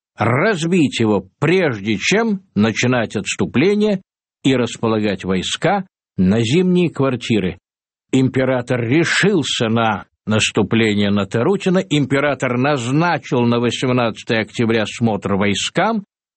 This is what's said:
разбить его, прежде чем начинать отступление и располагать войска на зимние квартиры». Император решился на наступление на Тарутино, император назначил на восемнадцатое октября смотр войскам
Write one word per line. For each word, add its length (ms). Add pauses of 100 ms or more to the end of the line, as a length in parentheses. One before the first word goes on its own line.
(180)
разбить 840
его, 300 (100)
прежде 560
чем 460 (140)
начинать 600
отступление 840 (420)
и 100
располагать 720
войска 600 (320)
на 240
зимние 480
квартиры». 680 (540)
Император 720
решился 880
на 380 (180)
наступление 840
на 160
Тарутино, 540
император 800
назначил 840
на 180
восемнадцатое 800
октября 440
смотр 500
войскам 680 (320)